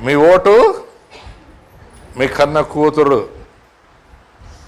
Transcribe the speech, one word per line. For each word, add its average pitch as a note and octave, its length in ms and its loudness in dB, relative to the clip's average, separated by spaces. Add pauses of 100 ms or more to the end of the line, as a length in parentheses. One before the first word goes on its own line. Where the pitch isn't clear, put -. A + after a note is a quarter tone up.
మీ C3 140 -4
ఓటు F#3 680 2 (1300)
మీ C3+ 100 -4
కన్న D3 340 -2
కూతురు, D3 680 -2 (1400)